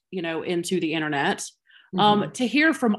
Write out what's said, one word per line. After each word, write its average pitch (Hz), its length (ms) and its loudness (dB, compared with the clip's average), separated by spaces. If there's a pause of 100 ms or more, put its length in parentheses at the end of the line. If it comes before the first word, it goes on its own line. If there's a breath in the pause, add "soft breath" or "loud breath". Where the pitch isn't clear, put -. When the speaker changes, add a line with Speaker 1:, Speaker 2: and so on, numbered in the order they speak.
(100)
Speaker 1:
you 185 100 -8
know, 165 220 -4
into 175 380 -2
the 160 140 -2
internet, 156 500 -2 (520 soft breath)
um, 208 260 4
Speaker 2:
Mm-hmm. 170 100 -6
Speaker 1:
to 254 160 -2
hear 294 260 2
from 214 240 0